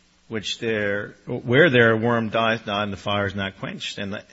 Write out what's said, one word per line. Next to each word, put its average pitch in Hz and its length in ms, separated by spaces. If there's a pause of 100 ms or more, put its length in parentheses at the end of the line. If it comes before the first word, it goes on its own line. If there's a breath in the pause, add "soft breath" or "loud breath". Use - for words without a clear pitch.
(280)
which 110 320
there, 104 560 (100)
where 123 420
their 117 260
worm 113 360
dieth 113 360
not 104 180
and 104 80
the 95 40
fire 101 300
is 95 80
not 98 240
quenched. - 400
And 104 240 (100)